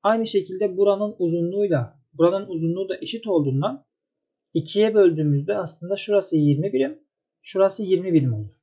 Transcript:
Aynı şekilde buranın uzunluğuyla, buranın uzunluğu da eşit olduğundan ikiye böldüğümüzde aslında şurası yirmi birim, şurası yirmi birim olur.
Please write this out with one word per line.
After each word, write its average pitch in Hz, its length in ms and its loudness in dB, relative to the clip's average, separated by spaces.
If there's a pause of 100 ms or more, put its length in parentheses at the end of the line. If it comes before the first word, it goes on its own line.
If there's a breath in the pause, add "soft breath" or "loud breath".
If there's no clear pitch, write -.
Aynı 226 240 2
şekilde 190 500 -2
buranın 202 420 0
uzunluğuyla, 170 800 -2 (160)
buranın 180 340 2
uzunluğu 175 400 -4
da 185 120 -6
eşit 226 260 -10
olduğundan 165 580 -2 (720)
ikiye 202 400 0
böldüğümüzde 156 640 2
aslında 180 400 -6
şurası 196 400 0
yirmi 147 360 2
birim, 135 260 -2 (440)
şurası 196 400 0
yirmi 185 300 0
birim 131 220 2
olur. 107 280 -10